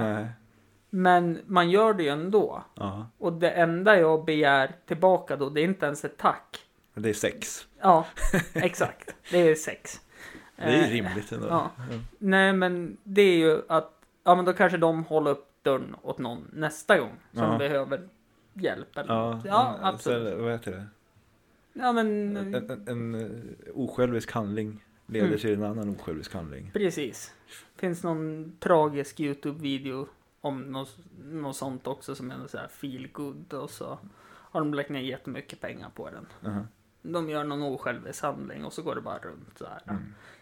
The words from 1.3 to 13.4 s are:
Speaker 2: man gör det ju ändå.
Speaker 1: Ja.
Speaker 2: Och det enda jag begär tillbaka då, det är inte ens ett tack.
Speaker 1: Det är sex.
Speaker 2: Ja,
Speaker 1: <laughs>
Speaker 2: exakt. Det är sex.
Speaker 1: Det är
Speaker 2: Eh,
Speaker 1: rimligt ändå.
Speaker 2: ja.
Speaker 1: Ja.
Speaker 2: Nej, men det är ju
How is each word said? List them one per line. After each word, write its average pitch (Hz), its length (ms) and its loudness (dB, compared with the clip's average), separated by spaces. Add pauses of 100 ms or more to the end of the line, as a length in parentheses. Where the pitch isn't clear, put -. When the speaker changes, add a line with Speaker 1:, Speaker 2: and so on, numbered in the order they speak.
Speaker 2:
man 175 240 4
gör 214 240 6
det 180 80 0
ju 143 60 2
ändå. 175 540 2 (120)
Speaker 1:
Ja. 104 320 -6 (120)
Speaker 2:
Och 170 140 -2
det 165 180 2
enda 175 500 6
jag 156 240 6
begär 139 520 4 (100)
tillbaka 180 500 2
då, 139 140 -2
det 147 100 0
är 160 40 4
inte 185 220 0
ens 147 180 -4
ett 143 120 -10
tack. - 460 -2 (320)
Speaker 1:
Det 110 140 -2
är 104 60 2
sex. - 540 -6 (120)
Speaker 2:
Ja, 170 260 6 (240)
Speaker 1:
<laughs> 170 240 0
Speaker 2:
exakt. - 600 -2 (160)
Det 175 80 4
är 160 160 8
sex. - 460 -8 (560)
Speaker 1:
Det - 60 -12
är 151 220 4
Speaker 2:
Eh, - 60 2
Speaker 1:
rimligt 104 420 -2
ändå. 113 160 -6
Speaker 2:
ja. 165 300 0
Speaker 1:
Ja. 123 60 -12 (340)
Speaker 2:
Nej, 190 340 4
men 180 520 -2
det 202 180 4
är 180 140 8
ju 160 320 6